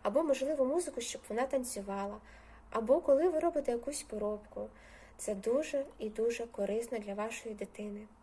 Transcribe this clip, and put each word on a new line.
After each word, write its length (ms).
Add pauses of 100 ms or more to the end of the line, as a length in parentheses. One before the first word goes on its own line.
або, 220
можливо, 420
музику, 360
щоб 280
вона 160
танцювала, 720 (520)
або 320
коли 280
ви 100
робите 320
якусь 320
поробку. 680 (480)
Це 180
дуже 500 (140)
і 100
дуже 360
корисно 540
для 140
вашої 420
дитини. 520 (160)